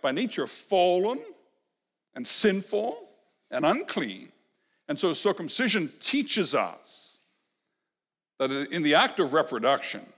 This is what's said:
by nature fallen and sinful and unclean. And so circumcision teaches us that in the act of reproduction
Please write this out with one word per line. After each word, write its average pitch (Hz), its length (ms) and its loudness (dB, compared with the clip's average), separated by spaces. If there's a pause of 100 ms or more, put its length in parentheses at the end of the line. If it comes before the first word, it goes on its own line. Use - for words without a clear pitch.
by 135 100 2
nature 165 360 -2
fallen 185 720 2 (960)
and 123 100 -8
sinful 208 680 0 (560)
and 127 140 0
unclean. 170 680 -2 (560)
And 147 100 -4
so 175 160 0
circumcision 196 880 0
teaches 208 560 0
us - 640 -6 (1200)
that 135 140 -2
in 143 320 -4
the 147 100 4
act 202 260 4
of 139 140 0
reproduction 135 720 0 (120)